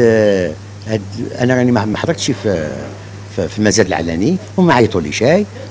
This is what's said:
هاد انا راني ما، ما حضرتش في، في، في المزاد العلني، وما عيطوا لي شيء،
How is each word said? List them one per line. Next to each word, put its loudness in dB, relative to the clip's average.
هاد -2
انا 2
راني 2
ما، 2
ما -2
حضرتش -2
في، -2
في، 0
في -10
المزاد 4
العلني، 0
وما 6
عيطوا 4
لي -4
شيء، 2